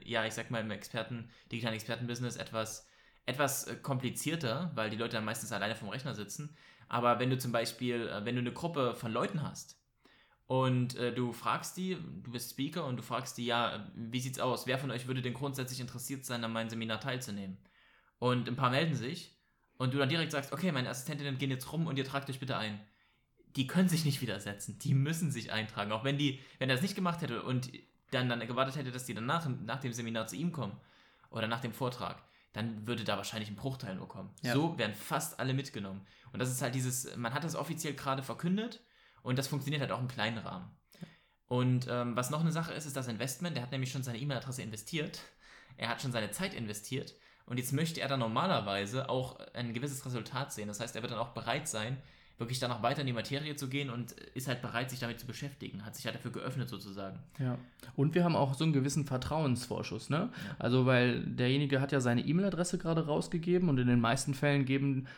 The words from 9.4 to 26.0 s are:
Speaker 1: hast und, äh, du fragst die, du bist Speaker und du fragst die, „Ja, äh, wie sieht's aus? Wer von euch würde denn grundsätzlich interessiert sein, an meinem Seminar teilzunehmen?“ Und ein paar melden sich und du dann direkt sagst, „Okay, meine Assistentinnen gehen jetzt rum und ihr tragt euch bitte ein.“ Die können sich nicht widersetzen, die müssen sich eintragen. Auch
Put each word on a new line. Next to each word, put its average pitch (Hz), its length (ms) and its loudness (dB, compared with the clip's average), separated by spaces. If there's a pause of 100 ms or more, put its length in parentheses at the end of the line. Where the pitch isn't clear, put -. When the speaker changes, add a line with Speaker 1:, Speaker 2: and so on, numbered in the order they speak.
Speaker 1:
hast - 380 -8 (640)
und, 127 500 2
äh, 120 180 0
du 123 180 0
fragst 120 460 -2
die, 185 180 -2 (260)
du 120 100 -10
bist 120 180 -6
Speaker 160 340 -2
und 123 140 -2
du 110 40 -8
fragst 123 360 -4
die, 120 80 -2
„Ja, 117 300 4
äh, 104 40 -6 (140)
wie 117 260 -4
sieht's 131 180 -4
aus? 123 280 0
Wer 127 120 2
von 139 120 -2
euch 123 160 -4
würde 127 160 0
denn 123 100 -2
grundsätzlich 131 480 -4
interessiert 127 460 -8
sein, 117 180 -2
an 113 80 -2
meinem 113 160 0
Seminar 113 320 -2
teilzunehmen?“ 101 560 -4 (600)
Und 123 280 4
ein 123 100 -2
paar 131 140 4
melden 147 240 4
sich 123 400 -4 (440)
und 127 160 2
du 143 40 4
dann 135 120 6
direkt 160 220 2
sagst, - 200 -2
„Okay, 170 180 2
meine 127 200 0
Assistentinnen 143 480 -4
gehen 135 120 2
jetzt 131 220 -2
rum 160 140 2
und 139 100 0
ihr 135 80 2
tragt 139 240 -2
euch 131 120 -6
bitte 123 180 -2
ein.“ 104 200 -2 (800)
Die 131 100 4
können 180 220 6
sich 160 160 4
nicht 135 160 2
widersetzen, 101 580 -4
die - 140 0
müssen 147 380 4
sich 120 200 -4
eintragen. 107 420 0
Auch 110 120 0